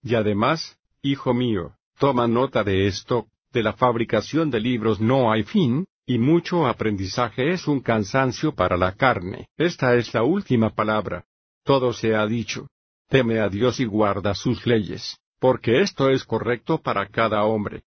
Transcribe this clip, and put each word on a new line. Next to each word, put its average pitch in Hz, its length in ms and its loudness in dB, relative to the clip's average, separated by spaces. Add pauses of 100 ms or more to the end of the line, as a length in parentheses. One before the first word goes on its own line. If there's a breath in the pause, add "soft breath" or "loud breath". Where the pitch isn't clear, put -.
Y 117 140 -2
además, 110 600 0 (240)
hijo 135 320 -2
mío, 110 400 -2 (240)
toma 123 300 2
nota 120 360 0
de 98 240 2
esto, 107 400 -4 (240)
de 117 120 0
la 107 100 0
fabricación 120 760 0
de 117 100 -2
libros 110 420 -2
no 120 300 2
hay 110 120 2
fin, 156 420 0 (200)
y 127 120 0
mucho 165 480 2
aprendizaje 110 880 -2
es 175 160 -4
un 143 140 0
cansancio 131 720 0
para 90 220 0
la 92 160 0
carne. 104 640 -2
Esta 139 380 0
es 120 180 -2
la 113 100 2
última 131 480 2
palabra. 107 540 -2 (380)
Todo 127 300 2
se 110 220 0
ha 107 100 2
dicho. 113 420 -6 (420)
Teme 117 300 2
a 101 100 0
Dios 113 300 0
y 131 60 0
guarda 101 500 0
sus - 300 -4
leyes, 110 540 -2 (200)
porque 127 420 2
esto 139 280 0
es 135 140 0
correcto 113 540 -2
para 101 300 -2
cada 107 360 0
hombre. 107 440 -2